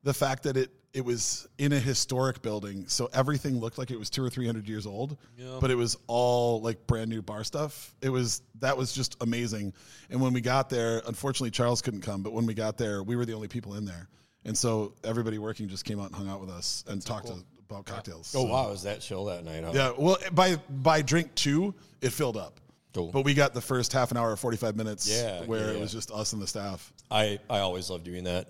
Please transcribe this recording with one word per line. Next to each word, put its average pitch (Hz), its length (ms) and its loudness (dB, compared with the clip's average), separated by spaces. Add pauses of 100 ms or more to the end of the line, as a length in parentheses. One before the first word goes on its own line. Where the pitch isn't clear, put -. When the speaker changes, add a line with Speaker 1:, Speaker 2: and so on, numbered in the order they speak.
Speaker 1:
the 139 100 2
fact 135 300 0
that 135 120 0
it, 131 140 2 (240)
it 131 100 -2
was 120 420 -2 (120)
in 143 140 4
a 139 80 4
historic 127 600 0
building, 101 480 -4
so - 240 0
everything 135 480 2
looked 113 180 -4
like 127 120 -6
it 117 80 -6
was 107 100 -8
two 135 160 0
or 123 60 0
three 123 160 -2
hundred 110 220 -2
years 107 180 -6
old, 123 320 -6 (180)
Speaker 2:
Yeah. 127 240 -12
Speaker 1:
but 131 100 4
it 127 40 6
was 120 220 2 (100)
all, 120 560 4
like, 113 240 -2
brand 113 240 0
new 110 100 -2
bar 107 240 -8
stuff. - 560 -6
It 135 100 0
was, 127 320 0 (180)
that 135 160 2
was 131 160 -2
just - 280 -4
amazing. 113 540 -2 (340)
And 127 140 -2
when 127 100 4
we 123 80 2
got 127 300 2
there, 117 360 2
unfortunately, 123 440 -2
Charles 120 320 2
couldn't 104 200 -4
come, 98 200 -4
but 107 100 -4
when 113 140 2
we 113 80 -2
got 110 240 -2
there, 104 240 0
we 117 140 0
were 120 100 0
the 117 80 -6
only 107 140 -8
people 101 260 -8
in 104 100 -6
there. 90 240 -10 (380)
And 107 100 -2
so 110 460 2
everybody 113 360 0
working 107 300 -6
just 95 160 -8
came 104 140 -4
out 98 80 -6
and - 80 -12
hung 98 140 -6
out 98 120 -6
with 95 100 -10
us - 360 -6
and 104 120 -6
Speaker 2:
That's - 80 -8
so 120 80 -4
Speaker 1:
talked 104 120 -8
Speaker 2:
cool. 113 120 -10
Speaker 1:
to, 92 60 -16 (260)
about 101 160 -12
cocktails, 95 500 -10
Speaker 3:
Oh, 131 80 4
Speaker 1:
so. 110 80 2
Speaker 3:
wow. 123 200 2
Is 92 100 -8
that 101 180 -4
chill 98 240 -4
that 87 180 -4
night, 80 220 -6
huh? 82 100 -2
Speaker 1:
Yeah. 131 240 4
Well, 180 200 4 (140)
by, 185 240 6 (120)
by 143 320 4
drink 151 340 2
two, 170 400 2 (280)
it 127 80 2
filled 123 260 0
up. 90 240 -8 (320)
Speaker 3:
Cool. 85 180 -2
Speaker 1:
But 139 140 2
we 143 100 6
got 143 200 6
the 123 80 -2
first 123 320 0
half 127 180 4
an 120 60 0
hour 117 120 4
or 107 60 0
forty-five 113 400 0
minutes 107 340 -2
Speaker 3:
Yeah, 107 360 0
Speaker 1:
where 113 180 0
Speaker 3:
yeah, 107 60 0
Speaker 1:
it - 60 -2
Speaker 3:
yeah. 87 40 -2
Speaker 1:
was 101 100 -4
just 110 220 -6
us 107 220 -2
and 104 80 -4
the 92 40 -4
staff. 101 460 -6 (180)
Speaker 3:
I, 107 380 4
I 107 120 2
always 92 300 0
love 87 140 -6
doing 90 200 -8
that. 90 260 0